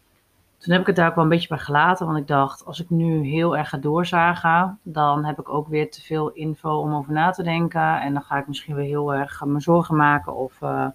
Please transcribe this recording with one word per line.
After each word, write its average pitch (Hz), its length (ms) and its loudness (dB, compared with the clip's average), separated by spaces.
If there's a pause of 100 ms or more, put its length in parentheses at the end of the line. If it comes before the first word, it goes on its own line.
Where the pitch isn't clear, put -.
(580)
Toen 170 140 -2
heb 180 80 4
ik 190 60 -2
het 190 100 2
daar 165 120 4
ook 165 60 -2
wel 170 100 4
een 156 60 4
beetje 170 180 2
bij 147 100 -6
gelaten, 165 480 2
want 156 120 0
ik 143 80 -6
dacht, 139 400 0
"Als 170 140 -12
ik 170 100 -8
nu 165 340 2
heel 156 320 0
erg 151 120 -2
ga 143 100 -6
doorzagen, 170 1040 0
dan 151 420 0
heb 151 140 -4
ik 139 100 -10
ook 151 200 -2
weer 151 220 -2
te - 120 -20
veel 156 280 -4
info 156 480 -4
om 151 160 -2
over 143 180 -4
na 160 180 2
te 185 120 -4
denken. 165 580 0
En 139 120 -4
dan 139 100 -4
ga 143 160 -4
ik 143 80 -6
misschien 143 280 -10
weer 143 100 -4
heel 147 300 -2
erg, 139 260 -6
eh, 143 80 -4
me 147 120 0
zorgen 165 360 2
maken 147 380 2
of, 131 280 -8
eh, 135 320 -2